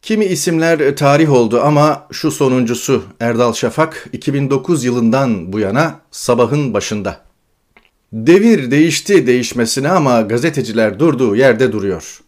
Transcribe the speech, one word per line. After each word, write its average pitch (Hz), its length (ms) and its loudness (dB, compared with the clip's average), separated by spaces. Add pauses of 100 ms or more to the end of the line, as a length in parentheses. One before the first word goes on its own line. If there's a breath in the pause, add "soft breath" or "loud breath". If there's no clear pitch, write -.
Kimi 220 220 0
isimler 160 720 0
tarih 147 360 2
oldu 120 280 2
ama 147 520 2
şu - 180 -4
sonuncusu 127 720 -2 (180)
Erdal 117 320 0
Şafak, 156 600 -4
iki 135 220 -6
bin 139 160 -2
dokuz 139 340 -2
yılından 117 680 0
bu 104 60 -4
yana 107 420 -2 (100)
Sabah'ın 123 640 -2
başında. 101 460 -6 (920)
"Devir 160 580 4
değişti 156 560 2
değişmesine 123 640 0
ama 143 320 2
gazeteciler 113 760 -2
durduğu 127 380 2
yerde 123 360 2
duruyor. 98 560 -6